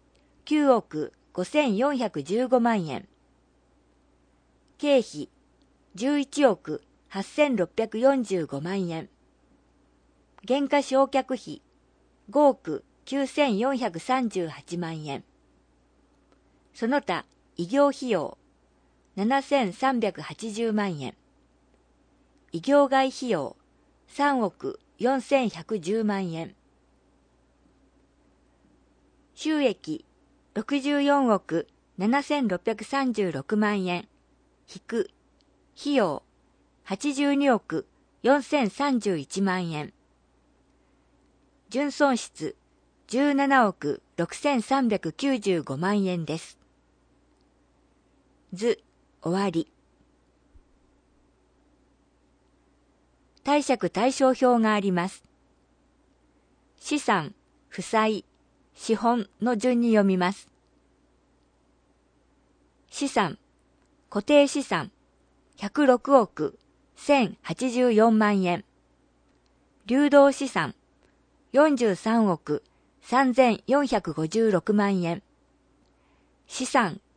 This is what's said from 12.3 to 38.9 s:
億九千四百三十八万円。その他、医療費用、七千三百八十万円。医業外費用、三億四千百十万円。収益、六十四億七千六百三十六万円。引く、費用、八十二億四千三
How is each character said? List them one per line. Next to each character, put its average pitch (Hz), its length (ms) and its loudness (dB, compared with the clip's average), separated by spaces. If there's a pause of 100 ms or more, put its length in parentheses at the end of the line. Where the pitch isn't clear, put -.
億 - 340 -6 (200)
九 277 220 -2
千 269 320 0
四 262 180 0
百 196 220 -6
三 254 300 -2
十 180 200 -4
八 - 280 -12
万 165 280 -8
円。 139 200 -10 (1500)
そ 233 120 -6
の 254 140 0
他、 170 240 -6 (320)
医 175 100 -6
療 277 280 4
費 254 160 -8
用、 165 280 -4 (760)
七 247 280 0
千 254 300 0
三 262 280 -2
百 196 220 -4
八 214 300 -12
十 226 200 -4
万 196 280 -2
円。 127 140 -10 (1400)
医 170 100 -6
業 277 280 4
外 269 200 2
費 254 200 -8
用、 156 280 -4 (520)
三 277 320 0
億 - 400 -6 (180)
四 254 220 0
千 262 280 0
百 185 300 -8
十 202 240 -4
万 196 300 -2
円。 165 220 -10 (2750)
収 302 280 -2
益、 190 420 -2 (500)
六 269 260 -4
十 285 220 0
四 285 260 2
億 175 380 -2 (300)
七 233 260 0
千 285 260 -2
六 180 100 -2
百 220 260 -6
三 269 280 -2
十 196 180 -2
六 151 260 -4
万 208 280 0
円。 175 240 -4 (600)
引 - 180 -20
く、 - 240 -4 (680)
費 285 160 -4
用、 185 280 2 (600)
八 285 300 -6
十 285 200 2
二 277 160 2
億 160 360 -2 (360)
四 269 200 4
千 262 280 0
三 269 280 -2